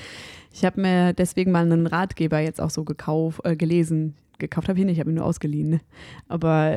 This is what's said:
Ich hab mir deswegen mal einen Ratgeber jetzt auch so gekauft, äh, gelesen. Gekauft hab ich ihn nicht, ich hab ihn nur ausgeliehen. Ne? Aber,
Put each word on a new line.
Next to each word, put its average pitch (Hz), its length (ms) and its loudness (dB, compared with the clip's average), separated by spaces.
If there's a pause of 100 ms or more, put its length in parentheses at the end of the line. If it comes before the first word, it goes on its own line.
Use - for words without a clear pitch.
(540)
Ich - 120 -2
hab 185 120 2
mir 180 360 4
deswegen 185 380 0
mal 170 120 4
einen 165 240 4
Ratgeber 165 520 0
jetzt 156 220 -2
auch 160 80 -2
so 156 140 -6
gekauft, 156 600 -2
äh, 170 100 0
gelesen. 160 600 0 (220)
Gekauft - 320 -6
hab 190 60 0
ich 185 60 2
ihn 196 60 2
nicht, 170 100 0
ich - 20 0
hab 147 80 -2
ihn 160 80 0
nur 160 100 -2
ausgeliehen. 151 440 -2
Ne? 160 100 2 (480)
Aber, 160 500 2